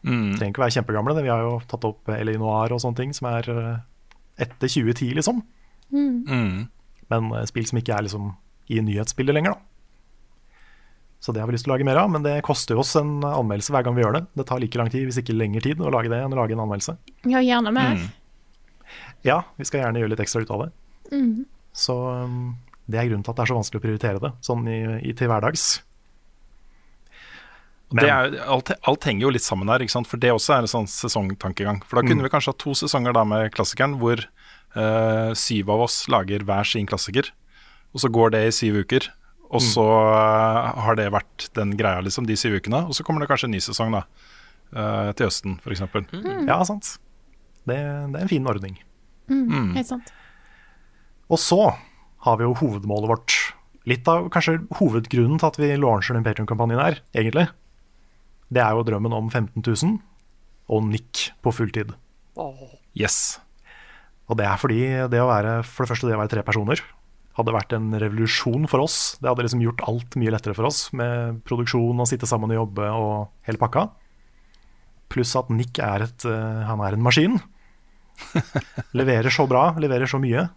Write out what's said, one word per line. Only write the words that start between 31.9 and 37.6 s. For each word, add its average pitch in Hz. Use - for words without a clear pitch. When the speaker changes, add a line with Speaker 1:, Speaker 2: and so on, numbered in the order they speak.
Speaker 1:
da 123
kunne 127
Speaker 2:
Mm. 131
Speaker 1:
vi -
kanskje 139
hatt -
to 147
sesonger 131
da 117
med 107
klassikeren, 131
hvor, 117
eh, 110
syv 104
av 110
oss -
lager 101
hver 101
sin 104
klassiker, 104